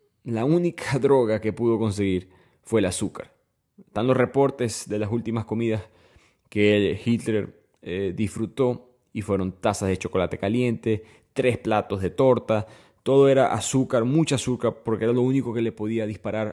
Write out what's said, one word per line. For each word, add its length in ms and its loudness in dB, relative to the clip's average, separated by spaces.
la 220 -2
única 520 0
<laughs> 20 -4
droga 420 4
que 100 -2
pudo 260 0
conseguir 520 0
fue 180 0
el 60 4
azúcar. 480 -6
Están 300 -6
los 100 4
reportes 720 0
de 100 -4
las 140 -4
últimas 320 -4
comidas 380 -2
que 280 4
el 280 0
Hitler, 560 -2
eh, 340 -6
disfrutó, 720 -4
y 100 -8
fueron 300 -2
tazas 360 -2
de 80 0
chocolate 420 -4
caliente, 640 -2
tres 220 2
platos 460 -2
de 80 -2
torta. 560 2
Todo 240 6
era 240 4
azúcar, 520 0
mucha 300 2
azúcar, 500 -2
porque 200 -2
era 80 2
lo 100 2
único 320 0
que 80 -2
le 80 -2
podía 340 -4
disparar 480 -4